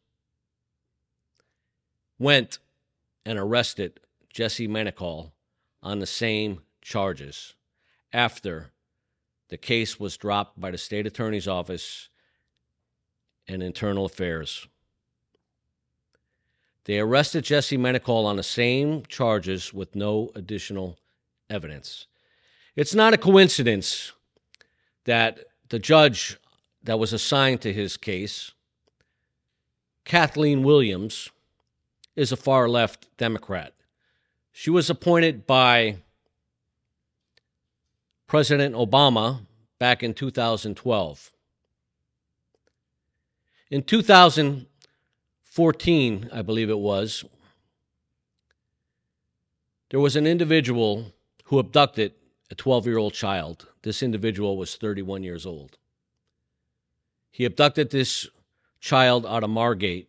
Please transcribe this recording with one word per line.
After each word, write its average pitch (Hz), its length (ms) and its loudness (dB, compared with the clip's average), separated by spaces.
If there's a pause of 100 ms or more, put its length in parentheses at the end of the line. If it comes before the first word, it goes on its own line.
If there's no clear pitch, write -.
(2250)
went 131 400 2 (680)
and 107 160 -6
arrested 104 580 -4 (340)
Jesse 113 360 -6
Menacall 90 640 -8 (500)
on 101 160 -8
the 95 80 -6
same 107 560 -4 (180)
charges 80 720 -8 (580)
after 98 580 -4 (800)
the 90 80 -14
case 113 420 -4
was 101 180 -10
dropped 101 440 -6
by 95 100 -10
the 87 80 -12
state 104 300 -8
attorney's 107 400 -6
office 90 600 -10 (1400)
and 95 160 -8
internal 98 400 -4
affairs. 85 640 -8 (2250)
They 104 160 -2
arrested 135 420 0
Jesse 143 340 -2
Menacall 123 500 0
on 101 100 -2
the 95 80 -4
same 135 640 -2
charges 95 680 -4
with 95 220 -10
no 104 400 -4
additional 95 600 -10 (540)
evidence. 80 560 -12 (680)
It's 147 180 -2
not 220 180 6
a 214 60 4
coincidence 156 960 4 (920)
that 113 360 0 (280)
the 117 120 -4
judge 151 580 4 (460)
that 110 160 -2
was 107 120 0
assigned 131 500 0
to 107 100 -4
his 101 240 -6
case, - 560 -8 (1500)
Kathleen 151 580 2
Williams, 110 640 2 (840)
is 135 180 -2
a 127 40 -2
far-left 120 840 0
Democrat. 101 560 -6 (760)
She - 200 -6
was 170 180 2
appointed 165 580 2
by 120 520 4 (2250)
President 143 480 2
Obama 120 640 4 (380)
back 123 240 2
in 113 120 -6
two 135 160 -8
thousand 113 460 -2
twelve. 95 540 -4 (2500)
In 139 120 -2
two 220 180 2
thousand 156 640 6 (800)
fourteen, 151 880 2
I 117 80 -8
believe 110 300 -2
it 107 80 0
was, 101 440 -2 (2750)
there 135 100 0
was 143 160 2
an 151 100 2
individual 123 840 0 (320)
who 139 140 2
abducted 110 560 2 (360)
a - 40 -18
twelve-year-old 113 580 0
child. 90 560 -8 (140)
This 107 200 -6
individual 104 540 -4
was 92 180 -10
thirty-one 98 480 -8
years 87 220 -12
old. 76 320 -16 (1500)
He - 140 -4
abducted 147 460 2
this - 360 -4 (540)
child 123 460 2
out 107 180 -2
of 107 60 -4
Margate 104 580 -2